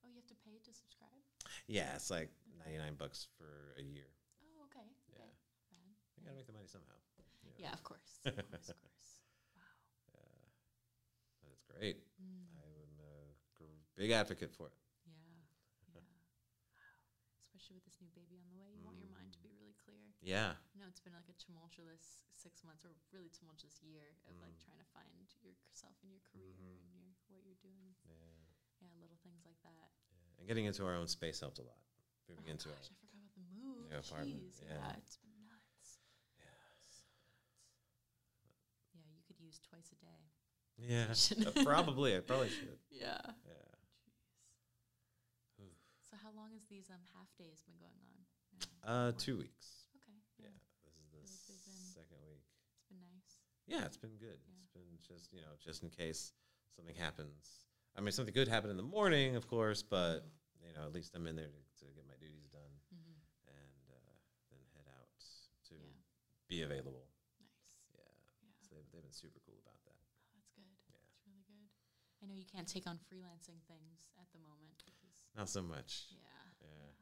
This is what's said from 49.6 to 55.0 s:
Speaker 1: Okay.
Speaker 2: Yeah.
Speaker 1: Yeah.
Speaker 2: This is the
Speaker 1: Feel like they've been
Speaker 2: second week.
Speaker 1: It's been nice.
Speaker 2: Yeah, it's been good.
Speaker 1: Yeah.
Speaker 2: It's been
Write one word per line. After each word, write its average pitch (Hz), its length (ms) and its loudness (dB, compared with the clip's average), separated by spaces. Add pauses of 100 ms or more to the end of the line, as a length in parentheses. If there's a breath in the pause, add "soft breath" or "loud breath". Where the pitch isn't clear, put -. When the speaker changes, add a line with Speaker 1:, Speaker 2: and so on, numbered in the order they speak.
Speaker 1:
Okay. 208 220 -20 (240)
Speaker 2:
Yeah. 208 140 -16 (300)
Speaker 1:
Yeah. 73 60 -20 (300)
Speaker 2:
This - 80 -16
is 190 160 -14
the 196 80 -16
Speaker 1:
Feel 185 80 -18
like - 0 -
they've - 80 -18
been 185 240 -12
Speaker 2:
second - 320 -18
week. 143 200 -18 (280)
Speaker 1:
It's - 160 -20
been 185 160 -16
nice. 180 260 -20 (380)
Speaker 2:
Yeah, 311 160 4
it's - 160 -6
been 110 160 -10
good. 104 220 -10 (100)
Speaker 1:
Yeah. 92 160 -20
Speaker 2:
It's - 80 -20
been 90 160 -16 (160)